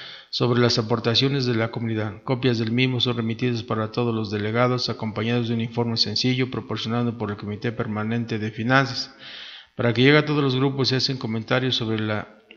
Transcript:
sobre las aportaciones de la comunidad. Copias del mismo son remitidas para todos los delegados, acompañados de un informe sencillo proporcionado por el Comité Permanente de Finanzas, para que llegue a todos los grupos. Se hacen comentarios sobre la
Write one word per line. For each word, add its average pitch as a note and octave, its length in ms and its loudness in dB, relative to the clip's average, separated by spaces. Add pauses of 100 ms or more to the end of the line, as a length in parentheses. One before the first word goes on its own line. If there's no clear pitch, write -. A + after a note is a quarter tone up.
(280)
sobre A#2+ 320 2
las A#2+ 180 4
aportaciones A#2+ 680 0
de B2 80 0
la A2 160 0
comunidad. A2 540 -4
Copias B2 340 2
del A2 140 0
mismo B2+ 280 2
son A#2+ 160 2
remitidas A2+ 460 0
para A2 280 -2
todos A#2+ 240 0
los A2 160 -2
delegados, A#2 600 0
acompañados A2+ 580 -2
de A#2+ 60 0
un A2+ 80 0
informe A2+ 340 -2
sencillo B2+ 540 0
proporcionado A2+ 680 -2
por G#2+ 140 -4
el G2+ 80 -6
Comité G#2 340 -4
Permanente A2+ 680 -2
de A2 120 -4
Finanzas, B2 640 0 (600)
para A#2 180 2
que A#2+ 80 4
llegue D3 160 8
a D3 80 2
todos D3 160 2
los C3 120 2
grupos. C3+ 340 2
Se B2+ 80 2
hacen C3 200 0
comentarios A#2+ 580 -2
sobre A2 240 0
la G#2+ 380 -4 (200)